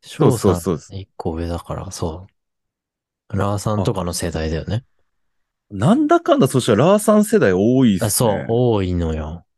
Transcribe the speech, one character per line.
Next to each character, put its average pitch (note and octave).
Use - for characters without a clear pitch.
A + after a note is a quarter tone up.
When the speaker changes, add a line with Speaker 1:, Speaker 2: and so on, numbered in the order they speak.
Speaker 1:
翔 C#3+
さ B2
ん、 G#2
Speaker 2:
そ G2
う F2
そ F2
う D#2
そ -
う。 F#2+
Speaker 1:
一 F#2+
個 E2+
上 E2+
だ E2+
か -
ら、 F#2+
そ F2
う。 G2
ラ G2+
ー G2
さ G#2+
ん G2
と -
か F#2
の F2
世 E2+
代 D#2
だ E2
よ D2+
ね。 G#2
Speaker 2:
あ。 G#2+
な A#2
ん D4+
だ E4+
か F4
ん C#4+
だ、 C#3+
そ B2+
し -
た A2+
ら B2
ラ F#3+
ー G#3+
さ G#3
ん G#3
世 G#3+
代 B2
多 B2
い G2+
っ -
す -
ね。 A2
Speaker 1:
あ、 -
そ A2+
う、 F2+
多 A#2
い F2+
の E2
よ。 D#2